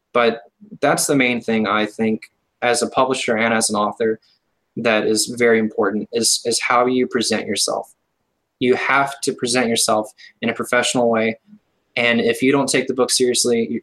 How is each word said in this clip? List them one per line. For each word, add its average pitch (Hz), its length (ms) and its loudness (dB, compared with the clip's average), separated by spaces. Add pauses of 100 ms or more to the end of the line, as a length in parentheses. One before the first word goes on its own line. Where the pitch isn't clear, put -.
(140)
But 117 280 2 (400)
that's 156 240 0
the 151 100 0
main 123 260 0
thing, 110 260 -2
I 107 180 0
think, 110 460 -4 (320)
as 120 180 2
a 113 80 0
publisher 131 480 0
and 113 160 2
as 110 160 0
an 110 60 -4
author, 107 440 -2 (580)
that 110 280 2
is 107 220 0 (100)
very 117 220 4
important, 107 520 -2
is, 113 340 0
is 113 140 -2
how 123 280 2
you 127 180 2
present 110 400 -2
yourself. 101 480 -4 (640)
You 127 160 2
have 139 460 0
to 131 120 -2
present 123 340 -2
yourself 110 440 0 (300)
in 113 80 -2
a 113 60 -2
professional 120 540 0
way. 113 300 0 (560)
And 120 240 2
if 117 220 0
you 131 100 4
don't 139 180 2
take 147 180 0
the 127 80 -4
book 123 160 0
seriously, 120 580 0
you, 117 120 -6